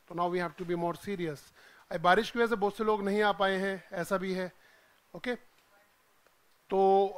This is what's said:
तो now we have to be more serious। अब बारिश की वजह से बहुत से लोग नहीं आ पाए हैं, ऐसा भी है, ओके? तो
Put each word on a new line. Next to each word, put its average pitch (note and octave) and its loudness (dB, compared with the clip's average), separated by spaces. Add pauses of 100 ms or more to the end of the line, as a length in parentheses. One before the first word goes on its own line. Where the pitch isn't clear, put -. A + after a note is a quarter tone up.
तो F3 -14
now F3 0
we F3+ -2
have E3 -12
to F3 -6
be E3+ -2
more E3+ -4
serious। F3 -6 (520)
अब F3 -6
बारिश F#3 4
की A#3+ -2
वजह A#3 2
से A3 -2
बहुत G3+ -2
से A3+ -4
लोग G#3+ 0
नहीं G3+ 0
आ G#3 4
पाए F#3+ 0
हैं, F#3+ -4
ऐसा F#3+ -2
भी F#3 -4
है, F3+ -6 (600)
ओके? A#3+ -6 (1300)
तो G3 4